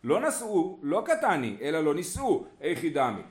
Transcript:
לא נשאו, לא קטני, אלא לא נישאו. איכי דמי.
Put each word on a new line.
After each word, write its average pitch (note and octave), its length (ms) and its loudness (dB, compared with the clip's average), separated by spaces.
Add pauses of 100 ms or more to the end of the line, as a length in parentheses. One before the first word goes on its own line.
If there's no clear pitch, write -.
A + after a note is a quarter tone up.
לא G3 240 2
נשאו, F#3+ 540 0
לא D#3+ 220 0
קטני, D3+ 580 0
אלא D#3 220 0
לא D3 100 4
נישאו. F3+ 500 0 (160)
איכי D#3+ 300 -2
דמי. B2 400 0